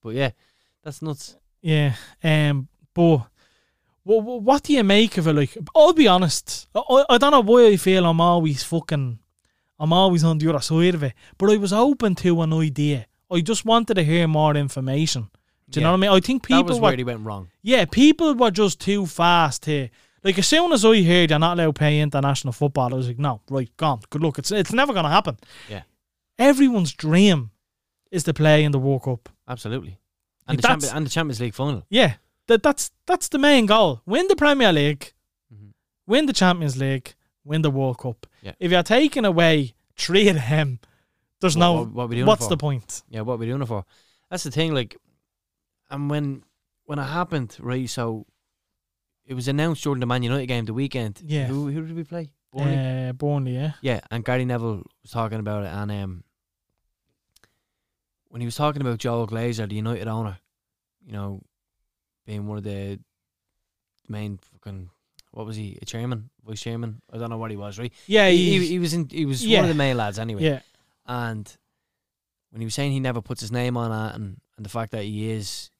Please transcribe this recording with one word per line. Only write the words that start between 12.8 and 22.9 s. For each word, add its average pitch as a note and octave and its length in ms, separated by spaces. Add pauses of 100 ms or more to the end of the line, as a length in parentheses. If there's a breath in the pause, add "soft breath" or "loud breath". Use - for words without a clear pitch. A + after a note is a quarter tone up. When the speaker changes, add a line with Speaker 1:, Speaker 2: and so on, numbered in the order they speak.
Speaker 2:
I F3 100
just G3+ 240
wanted A3+ 300
to F3+ 100
hear E3 240
more D3+ 280
information. C3+ 720 (400)
Do D3+ 120
you - 20
Speaker 1:
Yeah. D#3+ 60
Speaker 2:
know E3+ 40
what F#3+ 140
I G#3 60
mean? F#3+ 40
I F#3+ 40
think B3+ 220
Speaker 1:
That - 60
Speaker 2:
people C4 160
Speaker 1:
was B3+ 120
Speaker 2:
were, A#3 120
Speaker 1:
where C#3 80
they B2 80
went A#2 200
wrong. G2+ 240 (140)
Speaker 2:
yeah, A3+ 240
people D4+ 480
were A#3 160
just F#3+ 300
too G3+ 260
fast E3+ 580
to, C#3+ 240 (340)
like, F#3+ 160
as F#3+ 80
soon E4+ 260
as G#3+ 120
I A3 180
heard E3+ 280
you're D3+ 80
not E3+ 200
allowed E3 80
to D#3 60
play D3+ 280
international C#3 520
football, C#3 400